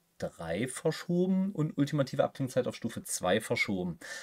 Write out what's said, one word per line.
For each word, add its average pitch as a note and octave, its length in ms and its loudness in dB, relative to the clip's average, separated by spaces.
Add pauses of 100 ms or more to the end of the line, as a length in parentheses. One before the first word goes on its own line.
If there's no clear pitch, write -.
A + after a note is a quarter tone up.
(180)
drei E2+ 480 -2
verschoben F#3 840 2
und D#3 260 0
ultimative C#3+ 460 2
Abklingzeit B2+ 420 0
auf - 80 -2
Stufe - 300 -6
zwei F2+ 360 2
verschoben. F2+ 600 -2 (220)